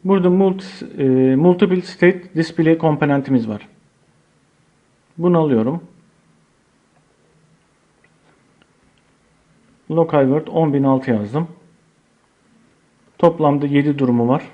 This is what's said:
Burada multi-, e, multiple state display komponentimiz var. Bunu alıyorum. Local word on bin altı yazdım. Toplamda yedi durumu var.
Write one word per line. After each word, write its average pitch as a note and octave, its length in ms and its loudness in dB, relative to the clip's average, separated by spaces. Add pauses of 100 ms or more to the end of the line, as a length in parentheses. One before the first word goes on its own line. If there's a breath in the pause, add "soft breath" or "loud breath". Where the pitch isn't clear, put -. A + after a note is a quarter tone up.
Burada F#3 240 2
multi-, D3+ 1040 0
e, C3 40 2
multiple F3+ 460 2
state F3+ 400 0 (140)
display D#3+ 420 0
komponentimiz C#3 720 0
var. G#2 180 -10 (1500)
Bunu E3+ 220 2
alıyorum. C3+ 440 0 (4000)
Local D#3+ 300 0
word C#3+ 260 0
on D#3+ 260 -2
bin C#3 100 0
altı C3+ 280 0
yazdım. A#2 360 -4 (1700)
Toplamda D3 500 0
yedi C#3+ 320 0
durumu A#2+ 280 0
var. C3+ 160 0 (100)